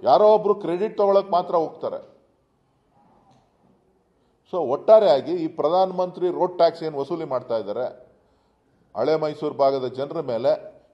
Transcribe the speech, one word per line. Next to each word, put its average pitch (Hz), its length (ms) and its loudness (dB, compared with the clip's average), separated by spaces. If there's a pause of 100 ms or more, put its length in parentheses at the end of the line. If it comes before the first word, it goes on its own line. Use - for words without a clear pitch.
ಯಾರೋ 180 320 6
ಒಬ್ರು 208 200 2
ಕ್ರೆಡಿಟ್ 202 440 -6
ತಗೊಳಕ್ 196 320 2
ಮಾತ್ರ 175 240 -2
ಹೋಗ್ತಾರೆ. - 640 -6 (2250)
So 185 60 -2 (120)
ಒಟ್ಟಾರೆಯಾಗಿ 165 760 4
ಈ 160 40 -4
ಪ್ರಧಾನ 180 440 0
ಮಂತ್ರಿ 180 360 -4
ರೋಡ್ 175 280 -2
ಟ್ಯಾಕ್ಸ್ 165 260 2
ಏನ್ 156 120 -8
ವಸೂಲಿ 156 300 -6
ಮಾಡ್ತಾ 123 340 -4
ಇದ್ದಾರೆ 110 500 -8 (880)
ಹಳೆ 139 200 0
ಮೈಸೂರು 151 380 -6
ಭಾಗದ 135 340 0
ಜನರ 143 320 -8
ಮೇಲೆ 135 600 -4 (120)